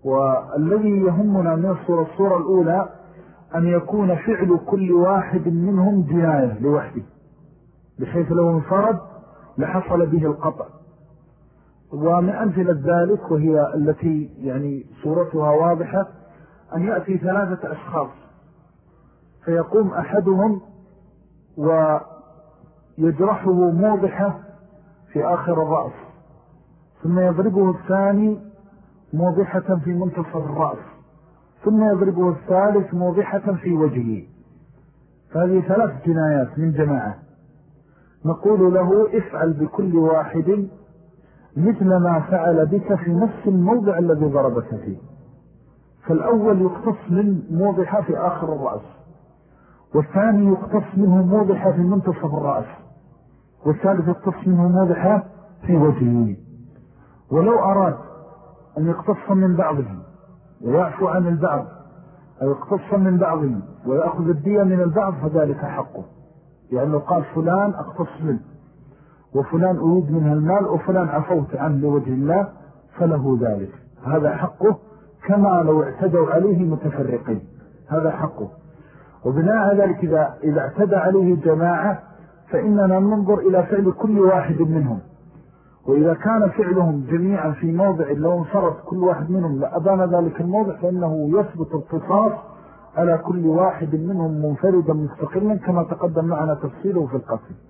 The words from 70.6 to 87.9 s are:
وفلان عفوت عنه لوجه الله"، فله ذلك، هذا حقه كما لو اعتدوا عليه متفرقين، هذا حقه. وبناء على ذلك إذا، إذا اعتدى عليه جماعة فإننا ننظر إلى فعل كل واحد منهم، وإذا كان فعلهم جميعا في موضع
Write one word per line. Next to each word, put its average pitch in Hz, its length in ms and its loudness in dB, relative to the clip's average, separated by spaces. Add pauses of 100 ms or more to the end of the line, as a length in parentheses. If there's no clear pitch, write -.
وفلان 175 440 0
عفوت 151 460 -2
عنه 143 220 -2
لوجه 139 360 0
الله"، 165 340 0 (500)
فله 139 440 0
ذلك، 101 300 -4 (340)
هذا 147 300 0
حقه 190 420 0 (500)
كما 196 360 4
لو 156 200 2
اعتدوا 160 480 0
عليه 180 340 2
متفرقين، 123 760 -4 (460)
هذا 156 240 0
حقه. - 380 -8 (760)
وبناء 160 300 2
على 202 280 2
ذلك 180 200 0
إذا، 151 300 0 (100)
إذا 151 160 2
اعتدى 180 360 0
عليه 180 400 2
جماعة 165 640 0 (500)
فإننا 190 500 2
ننظر 202 400 2
إلى 185 240 4
فعل 196 280 0
كل 214 280 0
واحد 185 420 4
منهم، 147 380 0 (880)
وإذا 151 260 4
كان 214 360 0
فعلهم 175 600 0
جميعا 170 400 -2
في 165 200 -4
موضع 165 400 0